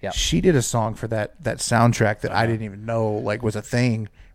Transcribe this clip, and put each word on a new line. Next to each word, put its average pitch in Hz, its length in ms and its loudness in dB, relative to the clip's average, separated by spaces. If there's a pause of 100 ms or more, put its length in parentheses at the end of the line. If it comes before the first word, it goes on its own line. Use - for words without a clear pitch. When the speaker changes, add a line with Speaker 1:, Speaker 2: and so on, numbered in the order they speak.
Speaker 1:
Yeah. 95 100 -6
Speaker 2:
She - 300 0
did 175 140 6
a 123 60 4
song 113 340 -2
for 113 140 -8
that, 110 340 -6
that - 140 -4
soundtrack 117 640 4
that - 100 -4
I - 60 -4
Speaker 3:
Uh-huh. 113 100 2
Speaker 2:
didn't 113 160 -2
even 104 220 -10
know, 113 260 0
like, 110 320 -4
was 107 140 -2
a 107 40 -6
thing. 117 460 0 (260)